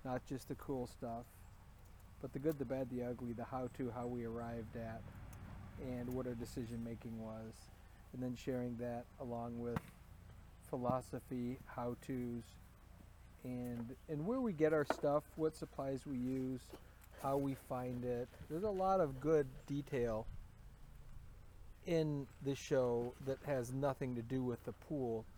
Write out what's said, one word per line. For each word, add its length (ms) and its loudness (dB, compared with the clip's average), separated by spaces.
not 240 0
just 200 -4
the 80 -2
cool 320 -2
stuff, 380 -6
but 120 -6
the 60 -2
good, 180 4
the 80 0
bad, 240 0
the 140 -2
ugly, 300 -2
the 100 -4
how-to, 520 -2
how 120 -2
we 180 -2
arrived 500 -4
at, 260 -4
and 320 -2
what 120 0
our 80 0
decision 500 -2
making 380 -4
was, 320 -6
and 100 -2
then 120 0
sharing 420 0
that 280 -2
along 400 -2
with 200 0
philosophy, 880 0
how-tos, 760 -2
and, 520 -4
and 160 0
where 160 4
we 120 4
get 200 8
our 120 8
stuff, 380 6
what 200 4
supplies 520 -2
we 100 0
use, 440 2
how 160 4
we 180 4
find 360 0
it. 240 2
There's 140 0
a 60 4
lot 300 6
of 200 6
good 280 8
detail 580 2
in 400 4
the 120 2
show 580 4
that 180 2
has 260 2
nothing 440 2
to 60 0
do 220 2
with 200 0
the 80 -4
pool 540 0